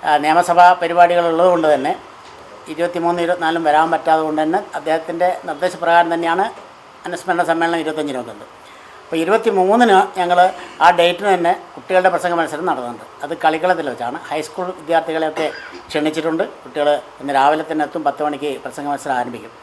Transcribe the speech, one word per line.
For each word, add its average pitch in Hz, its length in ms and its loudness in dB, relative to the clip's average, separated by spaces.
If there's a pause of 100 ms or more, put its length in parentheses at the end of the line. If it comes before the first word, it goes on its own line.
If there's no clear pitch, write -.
ആ, - 20 0 (140)
നിയമസഭാ 175 420 4 (160)
പരിപാടികൾ 170 500 4
ഉള്ളതുകൊണ്ട് 170 420 4
തന്നെ 139 180 0 (800)
ഇരുപത്തിമൂന്ന്, 175 520 -2
ഇരുപത്തിനാലും 170 420 -2
വരാൻ 151 260 4
പറ്റാതെ 160 340 0
കൊണ്ട് 156 160 -2
തന്നെ 165 160 0 (200)
അദ്ദേഹത്തിൻ്റെ 165 500 -2 (200)
നിർദ്ദേശപ്രകാരം 170 640 2
തന്നെയാണ് 170 320 0 (640)
അനുസ്മരണ 175 440 -2
സമ്മേളനം 165 320 0
ഇരുപത്തഞ്ചിന് 147 380 -4
വെക്കുന്നത്. 107 260 -14 (560)
അപ്പോൾ 165 200 -4
ഇരുപത്തിമൂന്നിന് 208 760 4 (200)
ഞങ്ങൾ 175 200 2 (460)
ആ - 20 10 (100)
ഡേറ്റിന് 175 360 2
തന്നെ 175 200 2 (220)
കുട്ടികളുടെ 185 380 2
പ്രസംഗ 175 260 -2
മത്സരം 156 320 -4
നടത്തുന്നുണ്ട്. 120 340 -8 (200)
അത് 147 80 -8 (100)
കളിക്കളത്തിൽ 160 480 0
വെച്ചാണ്. 120 260 -6 (120)
ഹൈസ്കൂൾ 156 380 -6 (120)
വിദ്യാർത്ഥികളെയൊക്കെ 160 680 -2 (420)
ക്ഷണിച്ചിട്ടുണ്ട്. 160 540 -2 (200)
കുട്ടികൾ 147 260 -2 (320)
ഇന്ന് 139 180 -6
രാവിലെ 156 300 2
തന്നെ 156 180 -2
എത്തും. 160 220 -8
പത്ത് 139 180 -6
മണിക്ക് 147 240 -6 (140)
പ്രസംഗ 143 280 -10
മത്സരം 135 260 -4
ആരംഭിക്കും. 120 440 -10